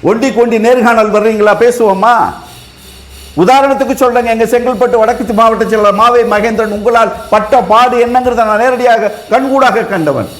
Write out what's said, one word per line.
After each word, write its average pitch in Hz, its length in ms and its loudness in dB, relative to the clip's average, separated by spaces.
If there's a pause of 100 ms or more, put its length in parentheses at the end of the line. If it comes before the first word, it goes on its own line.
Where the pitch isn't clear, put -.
ஒண்டி 220 300 0
கொண்டி 233 260 0
நேர்காணல் 226 580 2
வர்றீங்களா? 208 440 2
பேசுவோமா? 233 540 2 (1200)
உதாரணத்துக்கு 269 580 2
சொல்றேங்க, 247 400 -2
எங்க 226 100 0
செங்கல்பட்டு 240 540 -2
வடக்கு 226 360 -2
மாவட்ட 220 300 2
செயலாளர் 208 360 0
மாவை 240 300 2
மகேந்திரன், 214 480 -2
உங்களால் 226 360 0 (160)
பட்ட 208 320 0
பாடு 226 340 2 (100)
என்னங்கிறத 240 380 0
நான் 214 200 0
நேரடியாக 240 480 0 (180)
கண்கூடாக 254 640 0
கண்டவன். 143 480 -4